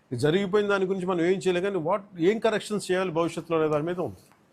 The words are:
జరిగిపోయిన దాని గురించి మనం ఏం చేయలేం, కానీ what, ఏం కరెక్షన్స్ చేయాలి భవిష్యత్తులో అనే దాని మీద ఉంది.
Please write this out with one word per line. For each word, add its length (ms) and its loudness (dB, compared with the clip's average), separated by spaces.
జరిగిపోయిన 560 2
దాని 160 2
గురించి 220 -2
మనం 140 0
ఏం 180 2
చేయలేం, 240 0
కానీ 160 -2
what, 220 -2
ఏం 200 2
కరెక్షన్స్ 520 -2
చేయాలి 200 0
భవిష్యత్తులో 500 0
అనే 80 2
దాని 160 0
మీద 160 -4
ఉంది. 160 -6